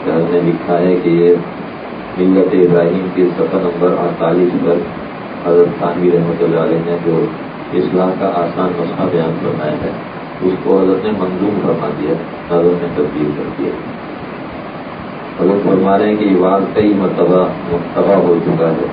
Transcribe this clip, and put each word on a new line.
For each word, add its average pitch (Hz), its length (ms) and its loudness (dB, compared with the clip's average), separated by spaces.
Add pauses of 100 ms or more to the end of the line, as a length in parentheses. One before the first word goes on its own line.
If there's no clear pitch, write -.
کہ - 60 -2
حضرت 85 220 0
نے 87 120 2
لکھا 85 340 0
ہے 90 240 2
کہ 85 60 0
یہ 85 260 6 (840)
ملت 95 360 4
ابراہیم 90 600 4
کے 90 100 4 (120)
صفحہ - 220 0
نمبر 87 400 0
اڑتالیس 87 680 0
پر 85 120 2 (720)
حضرت 87 320 4
تھانوی 87 320 0
رحمۃ 85 320 0
اللہ 82 180 2
علیہ 82 260 0
نے 85 100 -2 (100)
جو 80 180 2 (500)
اصلاح 90 360 2 (100)
کا 98 60 0
آسان 87 520 -2
نسخہ - 240 -4 (100)
بیان 82 200 0 (100)
فرمایا - 300 -2
ہے، - 180 -4 (500)
اس 92 140 2 (100)
کو 95 160 2
حضرت 92 240 0
نے - 60 0
منظوم 185 520 -2
فرما - 260 -2 (120)
دیا، - 120 -2 (380)
نظم 87 300 4
میں 85 160 -4
تبدیل 73 400 -2
کر - 80 -6 (140)
دیا۔ - 120 -2 (1700)
حضرت 101 240 2
فرما 95 340 4
رہے 104 100 2
ہیں 107 80 2
کہ 104 80 0
یہ 92 160 4
واعظ 92 220 2 (120)
کئی 104 220 4
مرتبہ 90 500 2 (260)
متبع - 420 0
ہو 87 200 4 (120)
چکا 82 220 2
ہے۔ - 240 0